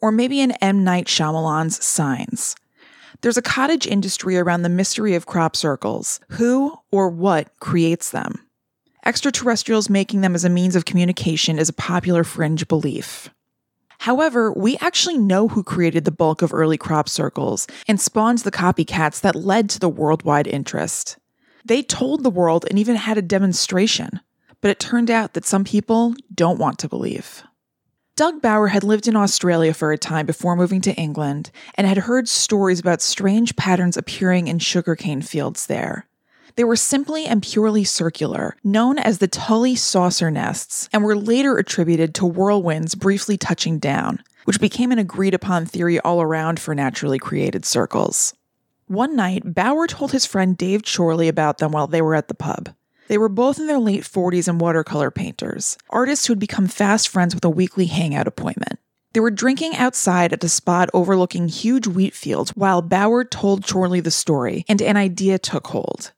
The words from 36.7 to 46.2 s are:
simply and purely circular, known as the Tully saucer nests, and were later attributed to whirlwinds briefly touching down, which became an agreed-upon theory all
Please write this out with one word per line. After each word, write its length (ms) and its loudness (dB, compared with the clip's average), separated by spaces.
simply 500 -2
and 160 0
purely 440 2
circular, 760 -4
known 380 2
as 200 0
the 100 2
Tully 480 0
saucer 520 0
nests, 600 -6
and 100 2
were 140 2
later 400 2
attributed 600 0
to 100 0
whirlwinds 680 0
briefly 440 0
touching 420 -2
down, 420 -2
which 160 0
became 320 2
an 80 2
agreed-upon 680 0
theory 340 0
all 200 2